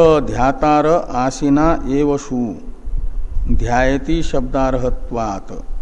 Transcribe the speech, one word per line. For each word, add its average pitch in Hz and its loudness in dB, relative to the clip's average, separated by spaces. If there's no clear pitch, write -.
ध्यातार 139 2
आसीना 147 0
एवशु 139 -2
ध्यायति 131 2
शब्दार्हत्वात् 127 -2